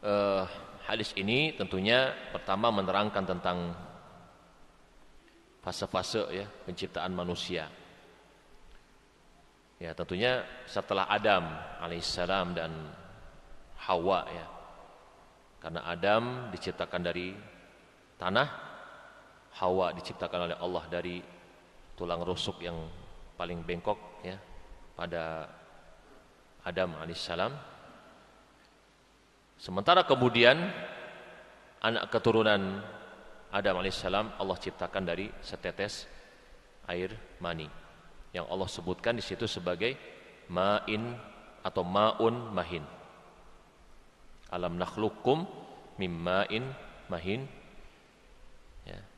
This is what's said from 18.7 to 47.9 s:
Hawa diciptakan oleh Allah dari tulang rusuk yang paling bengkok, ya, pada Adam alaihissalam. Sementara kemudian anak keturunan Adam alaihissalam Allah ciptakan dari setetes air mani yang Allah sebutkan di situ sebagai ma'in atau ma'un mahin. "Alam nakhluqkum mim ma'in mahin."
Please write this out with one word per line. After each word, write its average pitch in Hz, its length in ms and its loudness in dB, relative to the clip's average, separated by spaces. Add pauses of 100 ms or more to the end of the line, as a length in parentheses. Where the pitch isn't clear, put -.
Hawa 92 400 2
diciptakan 87 560 -4
oleh - 80 -6
Allah 87 320 -2
dari 87 320 -4 (720)
tulang 85 240 -2
rusuk 90 400 -2
yang 87 160 -6 (640)
paling 85 240 -6
bengkok, 87 560 -4
ya, 92 160 -8 (560)
pada 82 560 -4 (1160)
Adam 90 340 0
alaihissalam. 85 540 -2 (2000)
Sementara 127 480 6
kemudian 123 520 10 (1200)
anak 113 300 2
keturunan 104 720 6 (640)
Adam 98 320 2
alaihissalam 95 560 0
Allah 95 240 0
ciptakan 92 480 -4
dari 92 320 -4
setetes - 640 -6 (800)
air 92 320 -4 (240)
mani 85 240 -4 (720)
yang 87 160 -2
Allah 92 160 -2
sebutkan 92 480 -2
di 104 80 -6
situ 101 240 -4
sebagai 92 480 -2 (560)
ma'in 107 640 2 (480)
atau 95 160 0
ma'un 110 720 4
mahin. 87 320 -2 (1700)
"Alam 90 240 -2
nakhluqkum 110 720 2 (480)
mim 92 160 -2
ma'in 95 560 2 (400)
mahin." 95 400 -2 (1400)